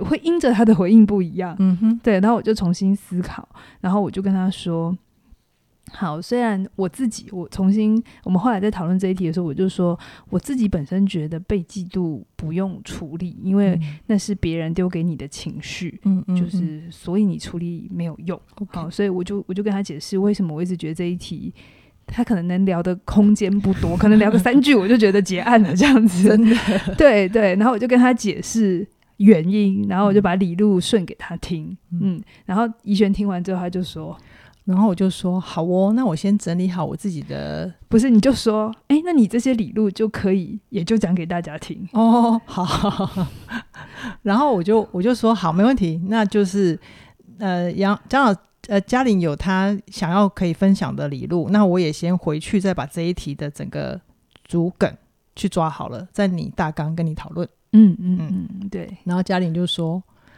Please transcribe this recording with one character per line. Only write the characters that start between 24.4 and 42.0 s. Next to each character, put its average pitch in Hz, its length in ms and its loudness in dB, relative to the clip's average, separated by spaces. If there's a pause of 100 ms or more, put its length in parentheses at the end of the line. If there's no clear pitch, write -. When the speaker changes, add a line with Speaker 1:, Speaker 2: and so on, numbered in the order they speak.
Speaker 1:
句 277 140 6
我 196 140 4
就 247 80 6
觉 208 160 4
得 202 100 4
结 185 160 -2
案 226 240 6
了 170 140 2
这 190 100 6
样 262 180 6
子。 180 200 4
Speaker 2:
<laughs> - 40 8
真 214 220 6
的。 240 60 6 (420)
Speaker 1:
对， 214 300 6
对， 208 260 2
然 202 100 2
后 247 60 4
我 233 80 0
就 233 80 -2
跟 247 100 2
他 247 160 6
解 214 300 -4
释 196 420 0 (340)
原 185 300 8
因， 202 400 0
然 185 120 0
后 208 60 4
我 202 60 2
就 202 80 6
把 185 140 2
理 185 220 0
路 202 240 2
顺 185 260 0
给 - 80 -16
他 - 220 -12
听。 170 400 -10 (160)
Speaker 2:
嗯。 175 100 -4
Speaker 1:
嗯， 180 200 -4 (220)
然 190 140 -4
后 233 100 0 (140)
怡 202 100 -4
璇 196 200 4
听 202 160 -2
完 180 140 -4
之 185 120 -4
后 180 60 -4
他 180 100 -6
就 185 140 -4
说， 160 320 -12 (480)
Speaker 2:
然 185 120 0
后 208 120 4
我 185 60 0
就 190 140 0
说 180 320 -2
，“好 - 220 -6
哦， 185 320 2
那 254 100 0
我 180 100 0
先 202 220 0
整 175 220 -4
理 180 100 -2
好 180 160 -4
我 147 120 -6
自 202 120 -8
己 160 140 -8
的。” 147 500 -8 (160)
Speaker 1:
不 - 80 2
是， 254 140 4
你 220 100 8
就 262 120 4
说 214 420 -2 (140)
，“哎， 294 160 4
那 359 80 -2
你 269 120 6
这 220 140 0
些 262 160 0
理 220 160 -4
路 214 180 0
就 220 200 -2
可 202 240 -2
以， 190 260 -2 (120)
也 196 120 -4
就 214 160 0
讲 185 160 0
给 175 100 -2
大 175 160 -4
家 156 160 -10
听。” 165 380 -12
Speaker 2:
哦， 226 500 4